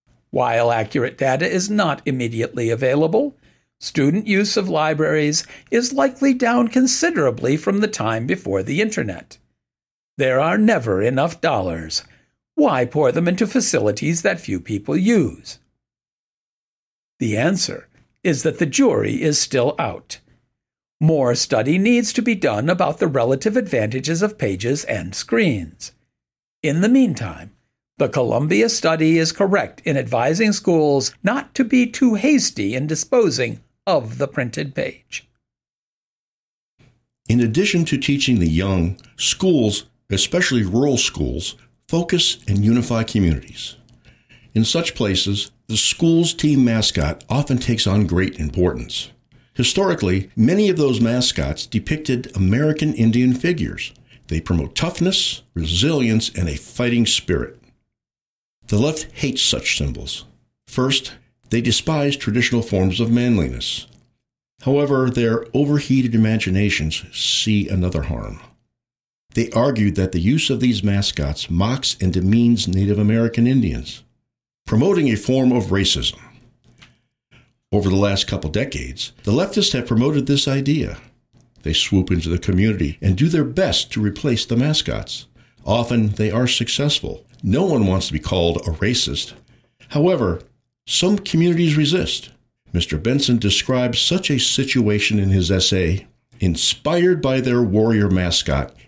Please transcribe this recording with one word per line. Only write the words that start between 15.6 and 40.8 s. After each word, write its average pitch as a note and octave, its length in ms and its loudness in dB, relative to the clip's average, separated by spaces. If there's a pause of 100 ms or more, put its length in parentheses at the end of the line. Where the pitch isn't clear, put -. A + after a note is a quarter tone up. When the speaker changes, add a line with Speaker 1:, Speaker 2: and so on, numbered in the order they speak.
Speaker 1:
The G#2+ 180 -2
answer E3+ 500 -2 (360)
is D#3 200 0
that - 160 -2
the F3+ 60 0
jury B2+ 560 0
is D3+ 180 0
still C3 400 0
out. - 400 -8 (800)
More C#3+ 360 4
study C3 420 0
needs A#3+ 360 2
to B3+ 100 -2
be A#3 100 0
done C3+ 380 0
about E3+ 260 0
the F#3+ 100 0
relative C3+ 480 0
advantages C#3 680 -2
of G#3 160 -4
pages A2+ 460 -2
and F#2+ 280 -6
screens. C3 800 -2 (720)
In D#3 180 0
the G#3 80 2
meantime, A#2+ 640 0 (480)
the C#3 100 2
Columbia C#3+ 580 2
study D#3+ 520 2
is D#3+ 120 0
correct F#3+ 540 0
in D#3 100 0
advising C#3 580 0
schools D3+ 680 2
not B3 320 -2
to C4+ 100 2
be A#3+ 220 4
too A#3+ 300 2
hasty G3 580 0
in C3 140 -2
disposing C#3+ 720 0 (260)
of B2 320 -2
the C3+ 100 -2
printed C3+ 460 -6
page. - 540 -10 (2000)
Speaker 2:
In A#2 120 4
addition D#3+ 440 2
to C#3+ 140 -2
teaching C#3 400 0
the E2+ 100 2
young, F#2 480 0 (200)
schools, C3+ 680 0 (240)
especially B2 540 0
rural A#2+ 340 0